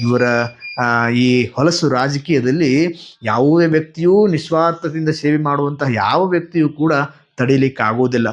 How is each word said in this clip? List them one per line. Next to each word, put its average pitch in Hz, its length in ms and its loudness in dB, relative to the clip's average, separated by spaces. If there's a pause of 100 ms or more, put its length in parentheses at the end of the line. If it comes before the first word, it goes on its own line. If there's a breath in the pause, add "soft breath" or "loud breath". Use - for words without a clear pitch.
ಇವರ, 120 220 0 (580 loud breath)
ಆ, 117 280 0
ಈ 123 460 2
ಹೊಲಸು 160 340 0
ರಾಜಕೀಯದಲ್ಲಿ 139 1080 0 (280 loud breath)
ಯಾವುದೇ 139 420 2
ವ್ಯಕ್ತಿಯೂ, 165 640 2
ನಿಸ್ವಾರ್ಥದಿಂದ 160 800 -2
ಸೇವೆ 151 280 0
ಮಾಡುವಂತಹ 143 560 -2
ಯಾವ 113 320 0
ವ್ಯಕ್ತಿಯೂ 170 440 0
ಕೂಡ 151 240 -2 (440 loud breath)
ತಡೀಲಿಕ್ಕೆ 131 460 0
ಆಗೋದಿಲ್ಲ. 120 500 0